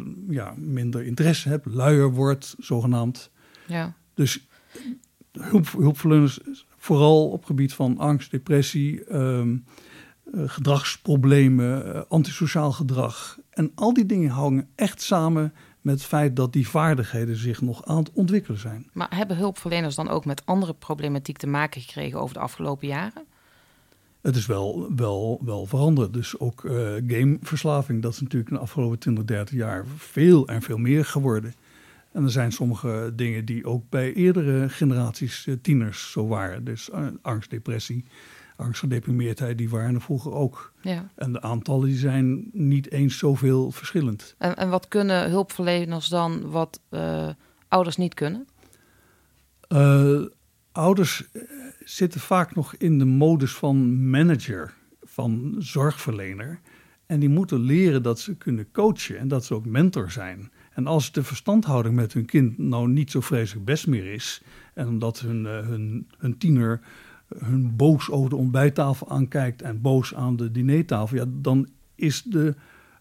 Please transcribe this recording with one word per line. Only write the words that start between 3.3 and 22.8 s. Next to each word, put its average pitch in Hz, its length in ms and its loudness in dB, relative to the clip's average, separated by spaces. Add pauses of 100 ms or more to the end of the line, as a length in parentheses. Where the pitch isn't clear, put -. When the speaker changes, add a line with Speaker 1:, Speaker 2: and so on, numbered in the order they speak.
Speaker 2:
Ja. 170 280 -6 (200)
Speaker 1:
Dus - 320 0 (840)
hulp, 165 380 2
hulpverleners, 147 680 4 (360)
vooral 156 540 6
op 185 140 -6
gebied 135 300 0
van 127 240 0
angst, 147 320 0
depressie, 143 720 0
ehm, 127 520 0 (800)
eh, 175 120 -4
gedragsproblemen, 135 1500 2
eh, - 140 -8
antisociaal 151 640 0
gedrag. 127 640 -4 (120)
En 156 240 -2
al 226 200 2
die 233 120 4
dingen 180 240 2
hangen 135 440 0
echt - 280 -2
samen 160 520 2 (260)
met 139 140 0
het 139 100 -4
feit 147 320 2
dat 127 160 0
die 123 160 2
vaardigheden 120 680 0
zich 117 260 -4
nog 123 240 -4
aan 160 100 0
het 156 160 0
ontwikkelen 190 480 0
zijn. 113 320 -12
Speaker 2:
Maar 175 240 -6
hebben 190 200 -2
hulpverleners 170 580 -2
dan - 140 -6
ook 156 160 -2
met 139 220 -6
andere 185 280 0
problematiek 143 640 -6
te 143 100 -8
maken 143 340 -2
gekregen 139 400 -8
over 131 140 -8
de - 60 -10
afgelopen 143 480 -6